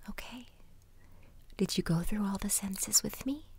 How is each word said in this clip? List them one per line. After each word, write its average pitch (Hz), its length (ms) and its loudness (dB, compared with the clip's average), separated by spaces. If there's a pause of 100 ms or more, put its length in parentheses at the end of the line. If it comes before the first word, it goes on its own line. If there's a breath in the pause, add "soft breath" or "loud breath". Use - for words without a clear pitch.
Okay. 240 380 -10 (1080 soft breath)
Did - 200 2
you 185 60 2
go 165 180 4
through 208 240 4
all 196 140 0
the 202 100 -2
senses 196 540 2
with - 240 -4
me? 285 200 -2 (120)